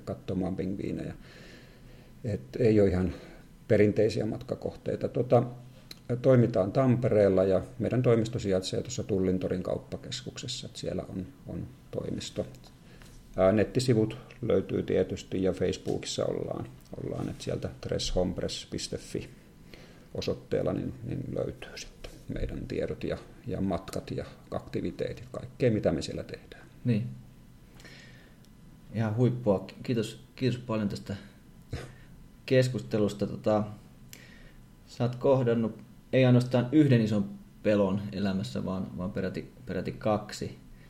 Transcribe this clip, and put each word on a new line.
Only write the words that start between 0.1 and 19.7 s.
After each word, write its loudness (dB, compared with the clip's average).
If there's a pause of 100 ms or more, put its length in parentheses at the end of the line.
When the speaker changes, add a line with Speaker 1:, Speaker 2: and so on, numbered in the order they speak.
Speaker 1:
pingviinejä. -4 (1120)
Et -4 (160)
ei 8
ole 8
ihan 2 (560)
perinteisiä 4
matkakohteita. -4
Tota, 4 (800)
toimitaan 6
Tampereella 6
ja 4 (160)
meidän 2
toimisto 4
sijaitsee 0
tuossa -8
Tullintorin 0
kauppakeskuksessa, -8
että -16
siellä -4
on, -6 (200)
on -8 (240)
toimisto. -6 (880)
Ää, 6
nettisivut 2 (240)
löytyy 0
tietysti 0
ja 2
Facebookissa -2
ollaan, -4 (340)
ollaan, -4
että -10
sieltä -4 (100)
tres -4
hombres -2
piste -8
fi -8 (840)